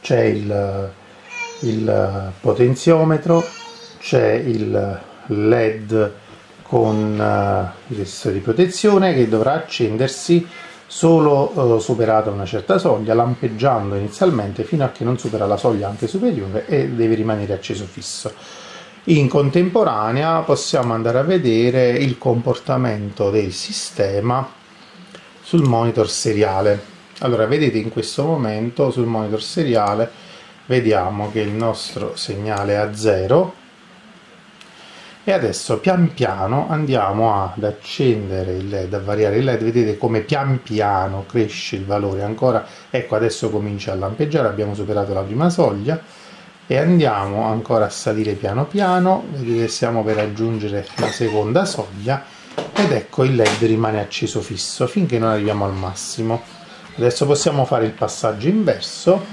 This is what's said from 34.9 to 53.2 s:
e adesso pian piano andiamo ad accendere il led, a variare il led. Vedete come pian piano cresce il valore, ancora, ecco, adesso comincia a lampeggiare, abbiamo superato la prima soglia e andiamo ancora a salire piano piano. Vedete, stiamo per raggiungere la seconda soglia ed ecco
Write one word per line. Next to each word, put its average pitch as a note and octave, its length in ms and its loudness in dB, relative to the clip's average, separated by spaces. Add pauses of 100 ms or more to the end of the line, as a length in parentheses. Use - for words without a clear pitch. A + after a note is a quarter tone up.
e - 80 -2
adesso A#2+ 480 0
pian F3+ 360 2
piano G2 560 0
andiamo A2+ 640 2
ad F#2+ 300 -4
accendere G2 920 -2
il F#2+ 140 -6
led, G2 240 -6
a G2+ 60 -4
variare G#2 360 0
il B2+ 80 2
led. A#2 180 0
Vedete A2+ 360 2
come A2+ 220 0
pian C3+ 420 -2
piano G2 680 -2
cresce - 480 -2
il F#2+ 80 -6
valore, G2 380 -2
ancora, A2 420 0 (240)
ecco, - 260 -4
adesso A2 360 0
comincia G#2 420 -4
a F#2+ 40 -4
lampeggiare, A#2+ 520 -2
abbiamo G#2 260 -4
superato G2+ 380 -2
la F#2+ 80 -2
prima A#2 300 0
soglia C#3 500 0 (640)
e C3 120 0
andiamo A2 640 2
ancora A2 400 0
a G2+ 60 -4
salire G#2+ 420 -2
piano G#2 320 -2
piano. F#3 640 2
Vedete, A#2 380 -2
stiamo A#2 340 -2
per G#2+ 140 0
raggiungere G#2 720 -2 (100)
la G#2+ 140 -2
seconda A2 560 0
soglia G#2 760 -6 (340)
ed G3+ 160 2
ecco - 340 0